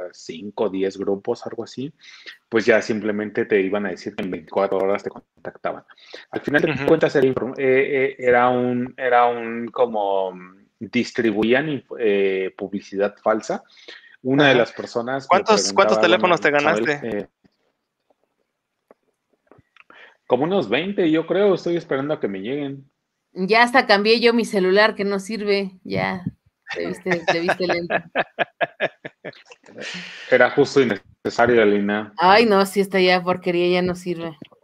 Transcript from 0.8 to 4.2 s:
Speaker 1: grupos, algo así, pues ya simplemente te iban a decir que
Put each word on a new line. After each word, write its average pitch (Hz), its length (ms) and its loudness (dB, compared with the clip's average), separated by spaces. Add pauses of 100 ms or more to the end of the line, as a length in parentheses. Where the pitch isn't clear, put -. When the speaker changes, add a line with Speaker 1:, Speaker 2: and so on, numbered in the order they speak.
Speaker 1:
grupos, 98 480 -4
algo 113 180 -10
así, 131 300 -12 (560)
pues 110 160 0
ya 110 160 4
simplemente 107 640 -4
te 104 160 2
iban 98 240 -2
a 95 60 -6
decir 101 240 -12
que 104 80 -6